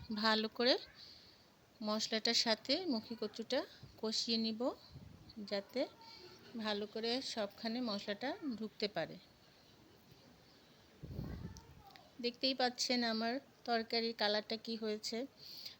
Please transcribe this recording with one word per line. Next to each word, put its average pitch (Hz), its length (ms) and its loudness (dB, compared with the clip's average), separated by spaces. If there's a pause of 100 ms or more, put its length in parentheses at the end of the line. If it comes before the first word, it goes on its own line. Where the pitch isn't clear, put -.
(120)
ভালো 220 380 4
করে 247 240 6 (1080)
মশলাটার 220 640 2
সাথে 226 280 4 (140)
মুখি 226 280 0
কচুটা 226 440 -2 (380)
কষিয়ে 220 400 2
নিব, 220 240 0 (880)
যাতে 208 300 -2 (760)
ভালো 214 300 0
করে 226 240 -2 (100)
সবখানে 226 600 -2
মশলাটা 208 480 -2 (260)
ঢুকতে 214 320 -2
পারে। 160 280 -4 (3000)
দেখতেই 240 340 2
পাচ্ছেন 247 480 2
আমার 226 300 2 (320)
তরকারির 226 560 2
কালারটা 214 360 2
কি 226 180 -6
হয়েছে। 214 420 -2 (640)